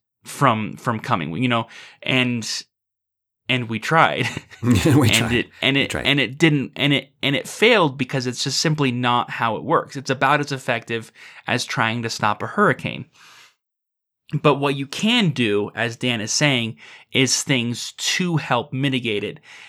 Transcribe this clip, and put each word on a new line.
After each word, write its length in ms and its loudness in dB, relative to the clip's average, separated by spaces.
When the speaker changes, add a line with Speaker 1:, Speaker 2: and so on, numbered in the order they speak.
Speaker 1:
from, 540 0
from 220 -4
coming, 360 -4
you 140 0
know, 180 0
and, 460 0
and 180 -2
we 120 -4
tried. 500 2
<laughs> 60 -20
Speaker 2:
<laughs> 100 -16
We 480 4
Speaker 1:
And 40 4
Speaker 2:
tried. 200 2
Speaker 1:
it, 160 0
and 140 2
Speaker 2:
We 60 2
Speaker 1:
it, 80 -2
Speaker 2:
tried. 160 -4
Speaker 1:
and 160 2
it 160 -4
didn't, 400 2
and 160 2
it, 160 -2
and 140 0
it 140 -4
failed 480 4
because 300 -4
it's 180 -4
just 160 -2
simply 320 2
not 360 0
how 280 -2
it 60 -8
works. 340 -2
It's 140 -6
about 280 2
as 140 -4
effective 580 -4
as 180 0
trying 380 -2
to 60 -6
stop 320 -2
a 60 -6
hurricane. 600 0
But 140 4
what 200 0
you 120 -6
can 440 2
do, 440 0
as 220 -2
Dan 240 -2
is 100 -6
saying, 460 0
is 320 2
things 540 -2
to 400 -2
help 340 -2
mitigate 540 -2
it. 160 -10